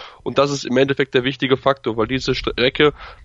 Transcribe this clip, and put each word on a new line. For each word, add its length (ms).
Und 160
das 120
ist 140
im 140
Endeffekt 340
der 120
wichtige 340
Faktor, 400
weil 80
diese 280
Strecke 600